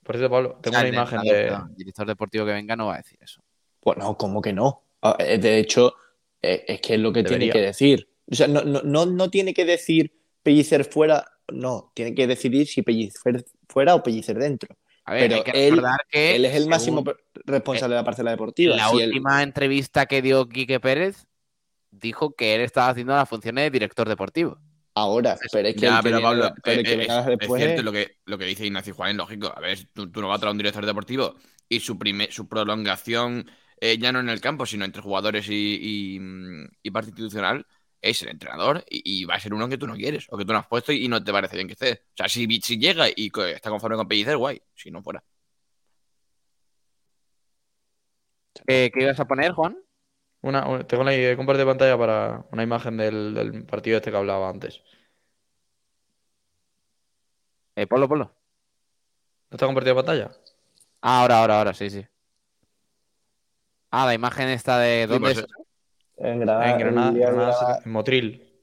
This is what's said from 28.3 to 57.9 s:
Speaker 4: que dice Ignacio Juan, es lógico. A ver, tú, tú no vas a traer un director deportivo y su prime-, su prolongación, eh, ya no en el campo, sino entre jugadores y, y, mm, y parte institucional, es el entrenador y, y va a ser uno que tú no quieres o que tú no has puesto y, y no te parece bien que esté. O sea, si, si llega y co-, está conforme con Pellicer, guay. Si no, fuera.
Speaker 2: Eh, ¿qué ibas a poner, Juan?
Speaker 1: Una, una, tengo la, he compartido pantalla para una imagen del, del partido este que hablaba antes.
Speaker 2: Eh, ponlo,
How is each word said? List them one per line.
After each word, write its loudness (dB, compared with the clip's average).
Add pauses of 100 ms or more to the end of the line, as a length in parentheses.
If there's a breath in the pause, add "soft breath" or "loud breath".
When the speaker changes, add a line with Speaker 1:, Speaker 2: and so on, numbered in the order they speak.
Speaker 4:
que -6
dice -6
Ignacio -8
Juan, -4
es -4
lógico. -8
A -16
ver, -6 (160)
tú, -12
tú -8
no -4
vas 0
a -6
traer -2
un -4
director -4
deportivo -4 (320 soft breath)
y -2
su -8
prime-, -4
su -14
prolongación, -4 (300 soft breath)
eh, 2
ya -2
no -2
en -4
el -4
campo, -6
sino -6
entre -12
jugadores -4
y, -6
y, -12
mm, -16 (160)
y -10
parte -8
institucional, -6 (360)
es -2
el -12
entrenador -4
y, -6
y -8
va -2
a -6
ser -8
uno -4
que -4
tú -10
no -10
quieres -8
o -10
que -6
tú -4
no 0
has -8
puesto -4
y, -2
y -2
no -2
te -4
parece -2
bien -6
que -14
esté. -2
O -14
sea, -2
si, -2 (160)
si -4
llega 2 (100)
y -6
co-, -4
está -6
conforme -4
con -4
Pellicer, 0
guay. -4 (140)
Si -20
no, -16
fuera. -14 (3500)
Speaker 2:
Eh, 4
¿qué 0
ibas 0
a 0
poner, 0
Juan? -2 (640)
Speaker 1:
Una, -2
una, -4
tengo 0
la, 2
he 2
compartido 0
pantalla 4
para -2
una -4
imagen -4
del, -2
del -6
partido -2
este -4
que -4
hablaba -2
antes. -14 (3000)
Speaker 2:
Eh, -4
ponlo, 2